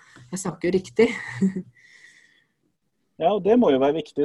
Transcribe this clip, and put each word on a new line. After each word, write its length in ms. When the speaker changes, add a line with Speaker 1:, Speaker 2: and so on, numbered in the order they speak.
Speaker 1:
jeg 100
snakker 280
jo 100
riktig. 300
<laughs> 240
Speaker 2:
Ja, 160
og 80
det 160
må 140
jo 100
være 160
viktig, 260